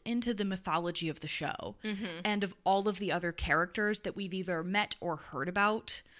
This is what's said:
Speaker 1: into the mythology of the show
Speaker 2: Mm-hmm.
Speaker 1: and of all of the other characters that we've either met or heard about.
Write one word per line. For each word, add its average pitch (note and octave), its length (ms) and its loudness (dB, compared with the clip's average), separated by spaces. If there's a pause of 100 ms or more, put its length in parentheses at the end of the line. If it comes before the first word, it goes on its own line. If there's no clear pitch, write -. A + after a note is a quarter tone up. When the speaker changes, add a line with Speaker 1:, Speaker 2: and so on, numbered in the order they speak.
Speaker 1:
into A#3+ 300 0
the G3+ 100 -2
mythology E3+ 640 0
of D3+ 120 -4
the D#3 80 -8
show - 560 -4
Speaker 2:
Mm-hmm. G#3 220 -2 (180)
Speaker 1:
and G#3 180 2
of F#3+ 100 -2 (120)
all G3 240 6
of G3 100 0
the F#3+ 140 0
other E3+ 180 0
characters G#3 720 2
that - 160 -6
we've F#3+ 180 -4
either F3 300 0
met G3+ 360 0
or F3 160 0
heard C#3+ 320 -4
about. G#3 540 2 (180)